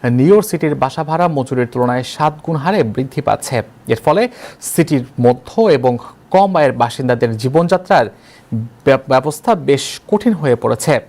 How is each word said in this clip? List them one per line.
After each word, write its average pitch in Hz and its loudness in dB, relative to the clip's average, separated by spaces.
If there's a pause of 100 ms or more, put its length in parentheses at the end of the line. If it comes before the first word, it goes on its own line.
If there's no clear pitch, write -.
(160)
নিউ 135 4
ইয়র্ক 208 6
সিটির 151 -2
বাসা 135 -4
ভাড়া 165 0
মজুরির 127 -2
তুলনায় 123 -2 (100)
সাত 151 0 (100)
গুণ 165 -4
হারে 180 0 (140)
বৃদ্ধি 135 -4
পাচ্ছে। 107 -4 (360)
এর 113 -2
ফলে 165 2 (500)
সিটির 151 0 (200)
মধ্য 123 2 (280)
এবং 123 2 (380)
কম 190 2
আয়ের 139 4
বাসিন্দাদের 120 -2 (120)
জীবনযাত্রার 170 2 (760)
ব্য-, 131 2
ব্যবস্থা 143 0
বেশ 139 0 (240)
কঠিন 214 0
হয়ে 151 0
পড়েছে। 120 0 (140)